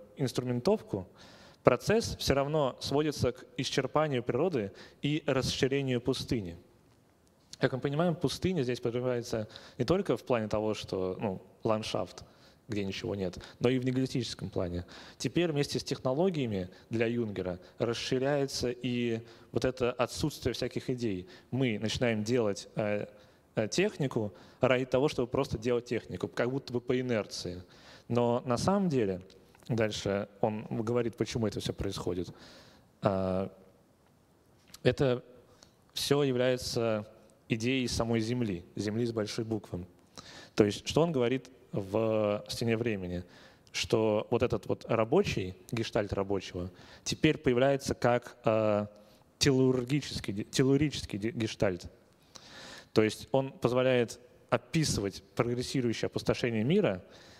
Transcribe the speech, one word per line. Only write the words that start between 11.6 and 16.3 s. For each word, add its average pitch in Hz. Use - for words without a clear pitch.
ландшафт, 107
где 101
ничего 98
нет, 95
но 120
и 131
в 123
негалактическом 127
плане. 87
Теперь 165
вместе 143
с -
технологиями 131